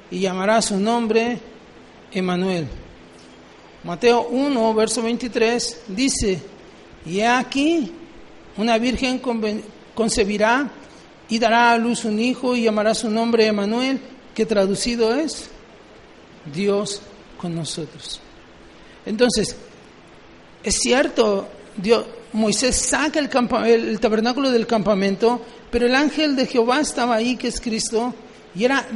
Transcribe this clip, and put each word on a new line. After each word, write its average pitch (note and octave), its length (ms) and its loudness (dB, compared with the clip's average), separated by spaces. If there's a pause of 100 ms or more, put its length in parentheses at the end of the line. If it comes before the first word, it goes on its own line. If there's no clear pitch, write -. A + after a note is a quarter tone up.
y F#3 120 -6
llamará F#3+ 420 2
su G3+ 160 -2
nombre A3+ 640 0 (720)
Emmanuel". F3+ 560 -2 (1120)
Mateo A3+ 480 2
uno, B3 440 0
verso A3 260 0
veintitrés, A#3 840 -2
dice, G#3 540 0 (640)
"Y F3 160 -4
he A3 60 2
aquí, C4 640 0 (640)
una A3+ 220 2
virgen B3+ 420 -2
conven-, A3 420 -4 (320)
concebirá A3 760 2 (600)
y A3+ 100 -2
dará A#3 320 6
a A#3 80 4
luz A#3 260 -2
un G#3+ 140 -2
hijo, B3 380 0
y A#3 60 0
llamará G#3+ 340 2
su A#3+ 120 -4
nombre A3+ 380 2
Emmanuel", A3 540 0 (340)
que G#3+ 100 0
traducido A3 720 0
es, - 360 -4 (1000)
"Dios G3+ 480 -2 (400)
con F3 140 -6
nosotros". - 640 -10 (840)
Entonces, G#3+ 500 0 (1080)
es G3+ 160 -2
cierto, A#3+ 680 2 (280)
Dios, G#3+ 300 2 (260)
Moisés G#3+ 420 0
saca - 460 0
el C#4 80 -2
campa-, A#3 400 0
el, A3+ 200 4
el A3 120 -4
tabernáculo A#3+ 500 0
del A#3 160 2
campamento, G3+ 760 0 (300)
pero A#3+ 160 0
el B3 80 2
ángel D4 400 2
de C4 120 0
Jehová B3 340 2
estaba B3 340 0
ahí, A#3 220 0
que - 100 -6
es - 140 -6
Cristo, A3+ 520 -2 (400)
y G3 120 -4
era C4 200 2 (120)